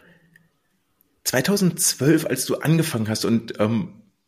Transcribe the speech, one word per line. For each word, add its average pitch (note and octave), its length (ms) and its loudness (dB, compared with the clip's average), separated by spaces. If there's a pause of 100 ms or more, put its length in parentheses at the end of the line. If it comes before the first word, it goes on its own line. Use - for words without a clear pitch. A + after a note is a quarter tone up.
(1300)
Zweitausendzwölf, D#3+ 1000 2
als - 200 -4
du - 140 -4
angefangen D3+ 500 0
hast G#2+ 160 -4
und, A2+ 340 0
ähm, G#2+ 380 -2 (300)